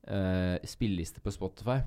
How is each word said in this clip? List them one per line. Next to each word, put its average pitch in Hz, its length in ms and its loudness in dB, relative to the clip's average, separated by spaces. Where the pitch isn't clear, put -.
eh, 92 580 2
spillelister 92 560 -2
på 101 120 -4
Spotify, 110 540 -2